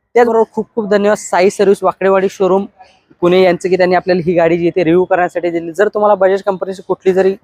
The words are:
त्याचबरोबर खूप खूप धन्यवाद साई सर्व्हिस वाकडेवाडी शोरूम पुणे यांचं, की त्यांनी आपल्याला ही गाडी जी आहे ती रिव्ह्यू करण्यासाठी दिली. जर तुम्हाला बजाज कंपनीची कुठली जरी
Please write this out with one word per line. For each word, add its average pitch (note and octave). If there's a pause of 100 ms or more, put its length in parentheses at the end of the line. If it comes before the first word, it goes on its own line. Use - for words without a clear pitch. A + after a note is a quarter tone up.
(140)
त्याचबरोबर A3+
खूप A3
खूप G#3
धन्यवाद G3+
साई F#3
सर्व्हिस G3
वाकडेवाडी F#3+
शोरूम F#3+ (560)
पुणे F3+
यांचं, F3+
की F3+
त्यांनी F3+
आपल्याला F3+
ही F3+
गाडी E3
जी E3+
आहे E3+
ती F3+
रिव्ह्यू E3+
करण्यासाठी F3+
दिली. E3+
जर F#3
तुम्हाला G#3
बजाज F#3+
कंपनीची F#3+
कुठली F#3
जरी F#3+